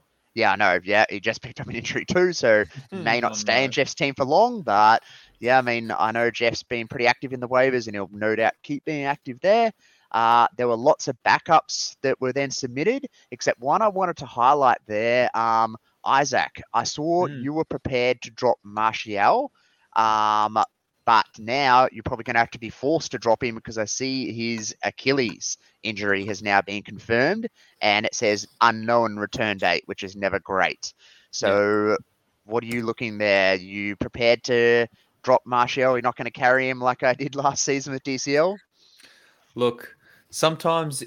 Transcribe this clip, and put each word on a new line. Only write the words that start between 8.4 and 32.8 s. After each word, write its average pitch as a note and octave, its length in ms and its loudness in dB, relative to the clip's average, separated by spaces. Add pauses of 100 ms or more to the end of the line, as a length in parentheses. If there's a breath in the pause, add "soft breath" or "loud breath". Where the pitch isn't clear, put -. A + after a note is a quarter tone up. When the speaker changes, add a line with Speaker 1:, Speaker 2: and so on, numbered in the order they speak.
Speaker 1:
keep D3 220 -10
being D3 200 -6
active C#3 360 -8
there. A3 320 2 (400 soft breath)
Uh, A#2 340 4 (100)
there B2 120 -2
were A#2 80 0
lots C3+ 320 2
of B2+ 80 -6 (100)
backups - 760 2
that C3+ 180 -2
were B2+ 120 -2
then C#3 180 -2
submitted, D#3+ 560 -4 (240 soft breath)
except - 300 -4
one D3+ 220 0
I G#3+ 60 2
wanted F#3 300 -2
to C#3 80 -14
highlight C3 600 4
there. A#2 500 0
Um, A2+ 400 0 (280)
Isaac, B2 580 0 (100)
I A#2 120 0
saw E3+ 420 -2
Speaker 2:
Hmm. C#3+ 160 -10
Speaker 1:
you C#3+ 100 -6
were D#3 120 -2
prepared B2 580 -2
to A#2+ 80 -14
drop A#2 320 0
Martial, A2 880 0 (460)
um, G#2+ 640 2 (460)
but A2+ 220 6 (120)
now B2+ 540 4
you're A2 100 -14
probably A#2 220 -6
gonna A#2 140 0
have A#2 140 2
to A#2 60 -16
be A2+ 120 -12
forced D3+ 420 -2
to B2+ 60 -8
drop A2 240 0
him A#2 120 -4
because A2+ 240 -10
I G#2+ 60 -4
see C3 480 -6
his A2+ 500 -6
Achilles C3 760 -2 (260 soft breath)
injury G2+ 440 -2
has G2+ 160 -8
now G2+ 200 2
been G2+ 200 -10
confirmed, C#3 680 -2 (320 soft breath)
and G#2 260 2
it - 80 -4
says G#2 320 0 (140)
unknown A2+ 560 2
return G#2 420 -4
date, F2+ 280 0
which - 160 -10
is F#2+ 140 -12
never G2 240 -2
great. F#2 560 -2
Speaker 2:
Yeah. - 340 -20
Speaker 1:
So G#2 640 0 (480)
what A#2 200 -6
are - 40 -14
you A#2 160 -6